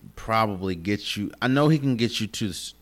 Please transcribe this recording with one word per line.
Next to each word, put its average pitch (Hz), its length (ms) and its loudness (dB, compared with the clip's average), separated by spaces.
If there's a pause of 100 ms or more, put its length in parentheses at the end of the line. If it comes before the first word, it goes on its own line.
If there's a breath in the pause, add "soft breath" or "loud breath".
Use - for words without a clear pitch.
(160)
probably 101 580 0
get 92 420 -4
you, 104 140 -4 (100)
I 123 80 2
know 143 200 4
he 156 100 6
can 135 180 2
get 113 240 0
you 107 60 0
to - 200 -6
the 95 40 -4
s-, - 320 -10